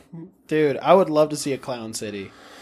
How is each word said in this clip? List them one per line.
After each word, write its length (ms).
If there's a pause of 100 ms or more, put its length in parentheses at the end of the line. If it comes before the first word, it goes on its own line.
(480)
Dude, 300
I 160
would 160
love 200
to 60
see 180
a 40
Clown 360
City. 380 (300)